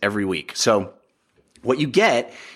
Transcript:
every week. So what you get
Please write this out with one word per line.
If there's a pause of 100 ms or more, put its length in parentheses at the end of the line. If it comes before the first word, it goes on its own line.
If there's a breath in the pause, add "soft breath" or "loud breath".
every
week.
So (680)
what
you
get (240 loud breath)